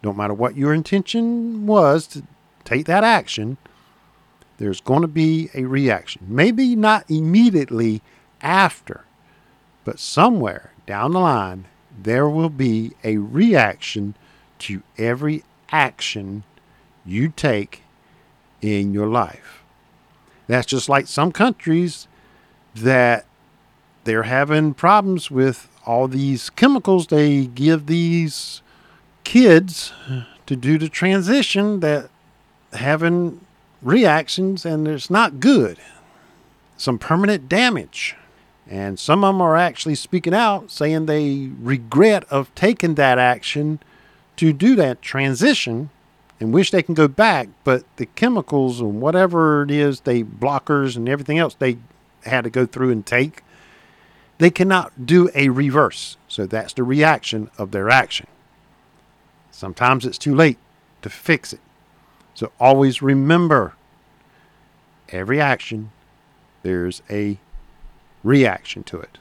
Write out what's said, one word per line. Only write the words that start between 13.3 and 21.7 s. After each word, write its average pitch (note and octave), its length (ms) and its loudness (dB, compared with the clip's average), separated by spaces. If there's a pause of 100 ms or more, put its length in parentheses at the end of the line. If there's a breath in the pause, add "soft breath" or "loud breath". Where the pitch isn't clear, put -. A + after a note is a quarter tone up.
to G2 220 -12 (160)
every C3+ 480 -2 (260)
action G#2+ 720 -4 (600 soft breath)
you A2 240 -2
take A2 540 -4 (800 soft breath)
in G2+ 320 -2
your G#2 140 -2
life. A2 560 -6 (840 soft breath)
That's A#2+ 200 -2
just C3+ 220 -4
like C#3 180 2
some D#3+ 240 -2
countries F3 760 -2 (760 soft breath)